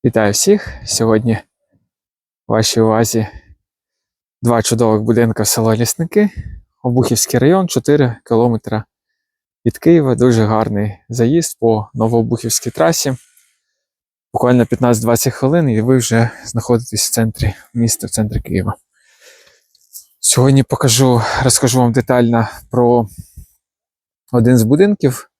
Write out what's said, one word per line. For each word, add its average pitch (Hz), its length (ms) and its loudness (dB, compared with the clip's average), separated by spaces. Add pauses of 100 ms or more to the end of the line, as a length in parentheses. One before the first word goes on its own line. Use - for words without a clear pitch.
Вітаю 110 240 2
всіх! - 420 0 (120)
Сьогодні 113 480 0 (1120)
в 113 40 -4
вашій 110 300 0
увазі 110 460 0 (1120)
два 117 200 0
чудових 110 400 0
будинка 113 420 0
в 101 40 -2
село 113 280 0
Лісники, 170 540 -2 (540)
Обухівський 123 560 0
район, 175 280 2
чотири 143 480 0 (100)
кілометри 113 580 0 (800)
від - 120 0
Києва. 156 380 4
Дуже 117 300 4
гарний 107 520 -2 (120)
заїзд 123 500 0
по 110 340 0
Новообухівській 117 760 -2
трасі. 156 460 -2 (1160)
Буквально 123 320 2
п'ятнадцять-двадцять 117 680 0
хвилин, 147 360 0
і 110 120 0
ви 127 160 2
вже 117 320 0 (160)
знаходитесь 120 640 -4
в - 20 -6
центрі 110 420 -2 (200)
міста, 117 340 -2
в - 20 -10
центрі 110 320 -2
Києва. 95 340 -4 (1400)
Сьогодні 135 440 2
покажу, 123 580 0 (220)
розкажу 127 360 0
вам 120 120 2
детально 120 560 0 (240)
про 120 360 2 (1200)
один 123 260 4
з 113 60 4
будинків. 147 680 0 (100)